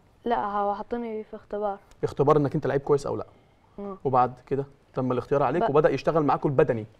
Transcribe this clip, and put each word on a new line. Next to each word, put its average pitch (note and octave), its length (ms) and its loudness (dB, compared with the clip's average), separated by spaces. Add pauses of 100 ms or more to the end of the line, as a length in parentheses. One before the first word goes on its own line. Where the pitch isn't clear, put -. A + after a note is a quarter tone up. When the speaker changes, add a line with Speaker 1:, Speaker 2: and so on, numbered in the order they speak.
(260)
Speaker 1:
لا، A3+ 200 -2
هو G3+ 300 -2
حطني A3 480 -8
في - 120 -18
اختبار. G#3 440 -6 (240)
Speaker 2:
اختبار D3 340 4
إنك C#3+ 180 0
أنت C#3+ 120 -4
لعيب C3+ 140 0
كويس C#3+ 260 0
أو A#2 80 -4
لا؟ G#2 100 -8 (540)
Speaker 1:
آه. G3 240 -10
Speaker 2:
وبعد B2+ 300 2 (120)
كده C3+ 200 -4 (280)
تم B2+ 180 -2
الاختيار C#3 320 0
عليك D3 200 0
Speaker 1:
ب- A3+ 60 2
Speaker 2:
وبدأ D3+ 200 4
يشتغل D3+ 340 0
معاكم D3+ 260 2
البدني. B2+ 360 2 (140)